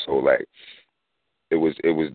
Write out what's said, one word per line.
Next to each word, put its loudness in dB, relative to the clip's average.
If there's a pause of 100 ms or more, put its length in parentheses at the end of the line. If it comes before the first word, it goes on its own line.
So, -4
like, 2 (1040)
it 2
was, 0 (100)
it 4
was -2